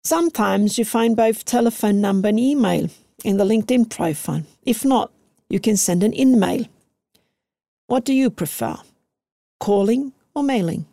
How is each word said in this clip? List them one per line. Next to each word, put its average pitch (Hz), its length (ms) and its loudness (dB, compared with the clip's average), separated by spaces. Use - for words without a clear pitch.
Sometimes 214 720 0
you 226 60 0
find 226 300 0
both 220 280 0
telephone 226 560 0
number 196 300 0
and 214 100 2
email 226 500 0
in 202 140 0
the 202 60 2
LinkedIn 226 460 2
profile. 156 540 -4
If 240 200 -2
not, 262 260 0
you 202 100 -2
can 214 160 0
send 180 280 0
an 220 140 0
email. 247 480 2
What 247 180 -2
do 277 80 0
you 262 160 4
prefer, - 480 -6
calling 220 540 0
or 294 80 -4
mailing? 190 520 -2